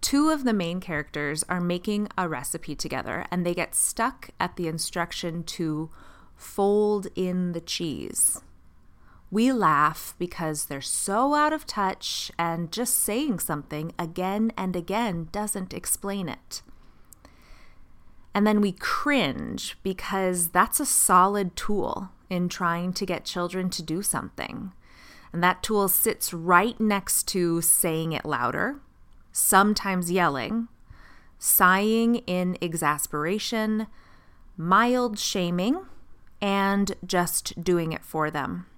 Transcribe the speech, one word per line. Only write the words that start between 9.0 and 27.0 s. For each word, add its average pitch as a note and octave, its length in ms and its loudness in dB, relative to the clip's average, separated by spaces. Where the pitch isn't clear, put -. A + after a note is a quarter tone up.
We A3+ 200 4
laugh D#3 680 2
because D#3+ 480 -4
they're C#3 160 -8
so A#3 500 0
out D4+ 220 4
of D#4 100 -6
touch, - 760 -4
and E3+ 320 -2
just A#3 280 0
saying A3+ 400 0
something D3+ 600 -4
again F#3 600 0
and F#3 180 -2
again F3+ 560 -2
doesn't G3+ 400 -6
explain G3 560 -6
it. - 320 -12
And G3+ 120 4
then G#3+ 140 6
we G3+ 120 2
cringe - 1080 -2
because F#3 680 0
that's F#3+ 300 2
a C#4+ 60 -2
solid G3 680 4
tool - 540 -2
in F3+ 160 0
trying F3 460 0
to F#3+ 140 -4
get F3+ 180 -4
children F3+ 460 -2
to F3 120 -6
do D#3 200 -2
something. - 680 -6
And E3+ 100 0
that F3+ 200 4
tool G3+ 260 2
sits - 460 0
right F3 440 4
next G3+ 500 0